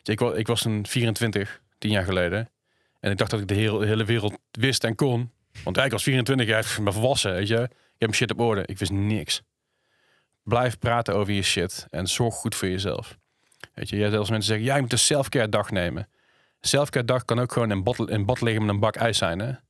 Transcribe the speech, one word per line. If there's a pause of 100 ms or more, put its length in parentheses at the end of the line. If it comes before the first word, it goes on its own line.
Ik
wa-,
ik
was
toen
vierentwintig, (180)
tien
jaar
geleden. (500)
En
ik
dacht
dat
ik
de
heel,
hele
wereld (120)
wist
en
kon. (340)
Want
ja,
ik
was
vierentwintig,
ja,
ik
ben
volwassen,
weet
je.
Ik
heb
mijn
shit
op
orde.
Ik
wist
niks. (1000)
Blijf
praten
over
je
shit
en
zorg
goed
voor
jezelf. (580)
Weet
je,
jij,
als
mensen
zeggen,
"Ja,
je
moet
een
selfcare
dag
nemen." (520)
Selfcare
dag
kan
ook
gewoon
in
bad,
in
bad
liggen
met
een
bak
ijs
zijn,
hè. (180)